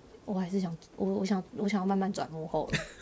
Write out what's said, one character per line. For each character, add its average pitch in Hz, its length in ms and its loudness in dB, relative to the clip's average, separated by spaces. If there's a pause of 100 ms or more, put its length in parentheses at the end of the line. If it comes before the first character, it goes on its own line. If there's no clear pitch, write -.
(240)
我 208 100 -2
还 185 140 0
是 190 120 2
想， 170 140 0 (200)
我， 196 200 2
我 196 100 0
想， 190 180 2 (140)
我 208 120 0
想 202 120 2
要 185 60 2
慢 196 120 4
慢 190 140 2
转 - 180 -2
幕 160 160 -6
后。 - 240 0 (320)